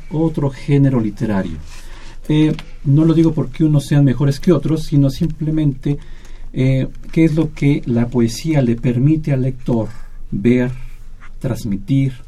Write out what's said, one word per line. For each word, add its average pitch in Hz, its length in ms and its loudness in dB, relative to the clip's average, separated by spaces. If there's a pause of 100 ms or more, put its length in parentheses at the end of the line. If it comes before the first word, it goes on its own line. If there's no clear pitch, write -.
(100)
otro 156 400 -2
género 135 500 2
literario. 98 560 -2 (720)
Eh, 156 260 4 (300)
no 143 200 6
lo 160 100 6
digo 160 180 4
porque 143 320 -2
unos 151 220 2
sean 143 180 4
mejores 139 340 2
que 180 140 4
otros, 156 320 0
sino 139 260 4
simplemente, 151 880 -2 (540)
eh, 131 360 2 (220)
qué 165 140 4
es 156 100 4
lo 156 200 0
que 143 320 2
la 120 200 2
poesía 131 560 0
le 117 140 2
permite 143 560 2
al 135 100 0
lector 120 460 -2 (420)
ver, 123 400 2 (680)
transmitir, 131 760 -2 (140)